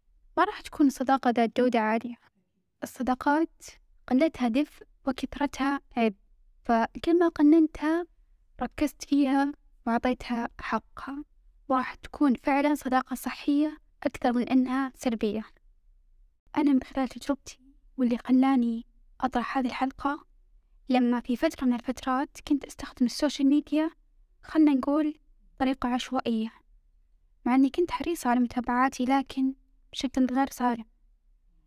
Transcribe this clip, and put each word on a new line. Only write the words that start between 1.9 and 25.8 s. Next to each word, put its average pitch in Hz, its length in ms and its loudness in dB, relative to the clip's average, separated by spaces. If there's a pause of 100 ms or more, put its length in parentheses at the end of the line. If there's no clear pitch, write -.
الصداقات 285 800 -2 (440)
قلتها 254 400 2
دفء 277 380 -2 (200)
وكثرتها 277 720 -4 (160)
عيب، 220 180 2 (500)
فكل 233 540 0
ما 339 100 4
قننتها 320 800 4 (560)
ركزت - 420 -4
فيها 277 480 2 (340)
وعطيتها 233 640 -2 (120)
حقها، - 640 -8 (440)
وراح 262 260 -2
تكون - 400 0
فعلا 285 400 2
صداقة 262 400 -2
صحية 294 640 -2 (240)
أكثر 262 300 -2
من 240 160 -2
إنها 254 460 0
سلبية. 220 500 -4 (1120)
أنا 294 160 4
من 262 100 4
خلال 262 260 -4
تجربتي - 520 -8 (360)
واللي 240 220 0
خلاني 247 680 2 (340)
أطرح 247 380 -2
هذه 254 80 0
الحلقة، 269 600 -4 (640)
لما 247 320 2
في 240 160 -2
فترة 320 300 -2
من 247 80 2
الفترات 254 720 -4
كنت 285 160 0
أستخدم - 420 -4
السوشيال 269 420 -2
ميديا، 294 420 0 (520)
خلنا 302 300 4
نقول، 294 460 -2 (400)
طريقة 262 300 -2